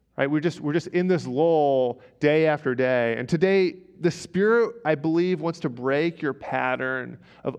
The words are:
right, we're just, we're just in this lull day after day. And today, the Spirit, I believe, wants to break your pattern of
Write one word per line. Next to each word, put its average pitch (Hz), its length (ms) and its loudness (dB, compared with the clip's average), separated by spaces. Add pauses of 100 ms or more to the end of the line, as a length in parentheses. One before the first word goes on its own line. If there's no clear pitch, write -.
(160)
right, 139 140 0
we're 151 100 0
just, 160 200 -2
we're 147 120 -4
just 165 160 -2
in 180 200 0
this 151 180 0
lull 139 760 2 (200)
day 156 260 4
after 147 280 0
day. 123 440 0
And 127 100 -8
today, 185 500 2 (220)
the 165 100 2
Spirit, 214 760 0
I 156 100 2
believe, 165 460 0
wants 165 200 -4
to 160 80 -4
break 139 540 -2
your 139 120 -2
pattern 127 840 -4 (240)
of 135 160 -6